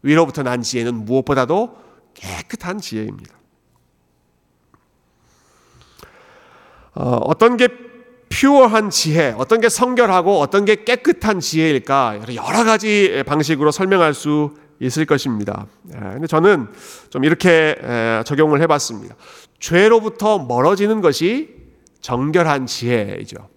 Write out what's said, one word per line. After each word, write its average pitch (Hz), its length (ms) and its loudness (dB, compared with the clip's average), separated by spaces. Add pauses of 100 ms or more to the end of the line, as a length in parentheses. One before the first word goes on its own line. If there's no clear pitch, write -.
위로부터 151 400 2
난 123 200 -4
지혜는 120 320 -4 (100)
무엇보다도 135 720 -2 (380)
깨끗한 95 640 -12
지혜입니다. 104 560 -12 (3500)
어, 123 300 -2
어떤 226 320 2
게 247 120 4 (600)
퓨어한 233 600 4
지혜, 151 480 0
어떤 220 220 0
게 233 80 2
성결하고 202 720 2
어떤 196 240 0
게 208 200 0
깨끗한 226 560 0
지혜일까? 139 800 0 (140)
여러 220 300 -2
가지 208 640 0
방식으로 151 440 0
설명할 180 440 2
수 147 400 -2 (240)
있을 135 280 -4
것입니다. 104 600 -2 (280)
예, - 40 -16
근데 107 280 -10
저는 160 420 2 (400)
좀 131 160 -4
이렇게, 160 560 2
에, 113 440 -2
적용을 147 380 2
해봤습니다. 143 520 -2 (440)
죄로부터 214 800 2
멀어지는 180 600 0
것이 190 540 0 (460)
정결한 143 680 -2
지혜이죠. 110 920 -6